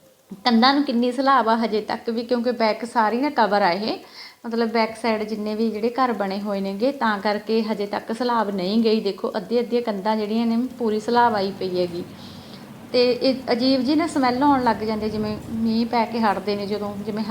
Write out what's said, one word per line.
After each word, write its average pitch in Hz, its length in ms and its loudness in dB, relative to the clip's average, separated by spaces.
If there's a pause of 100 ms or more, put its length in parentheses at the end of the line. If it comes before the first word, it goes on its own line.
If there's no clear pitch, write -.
(440)
ਕੰਧਾਂ 247 300 6
ਨੂੰ 285 80 4
ਕਿੰਨੀ 247 300 0
ਸਲਾਬ 262 360 2
ਆ 226 160 2
ਹਜੇ 214 160 0
ਤੱਕ 214 300 -6
ਵੀ, 233 120 -2
ਕਿਉਂਕਿ 240 300 0
ਬੈਕ 220 320 0
ਸਾਰੀ 226 360 0
ਨਾ 294 100 0
ਕਵਰ 208 320 2
ਆ 185 80 4
ਇਹ, 202 280 -2 (480)
ਮਤਲਬ 233 220 0
ਬੈਕ 220 280 0
ਸਾਈਡ 220 260 0
ਜਿੰਨੇ 214 320 -4
ਵੀ 220 160 0
ਜਿਹੜੇ 214 200 -2
ਘਰ 240 220 0
ਬਣੇ 202 280 -2
ਹੋਏ 202 200 -4
ਨੇਗੇ, 196 320 -2
ਤਾਂ 226 260 0
ਕਰਕੇ 214 440 0
ਹਜੇ 208 240 -2
ਤੱਕ 208 260 -6
ਸਲਾਬ 226 380 0
ਨਹੀਂ 202 320 0
ਗਈ। 220 180 4
ਦੇਖੋ, 190 360 -4
ਅੱਧੀਆਂ 226 260 0
ਅੱਧੀਆਂ 240 200 0
ਕੰਧਾਂ 214 340 0
ਜਿਹੜੀਆਂ 220 300 0
ਨੇ, 233 220 0 (100)
ਪੂਰੀ 214 220 0
ਸਲਾਬ 240 340 4
ਆਈ 196 240 0
ਪਈ 180 220 -2
ਹੈਗੀ। 175 240 -4 (880)
ਤੇ 247 300 4
ਇਹ 262 120 4 (180)
ਅਜੀਬ 262 280 2
ਜਿਹੀ 269 160 2
ਨਾ 330 100 2
ਸਮੈਲ 262 360 2
ਆਉਣ 277 220 4
ਲੱਗ 220 120 2
ਜਾਂਦੀ, 214 340 -2
ਜਿਵੇਂ 214 260 -2 (140)
ਮੀਂਹ 226 360 0
ਪੈ 233 180 2
ਕੇ 226 160 -4
ਹਟਦੇ 202 360 0
ਨੇ 202 100 -4
ਜਦੋਂ, 208 280 -4 (120)
ਜਿਵੇਂ 214 240 -4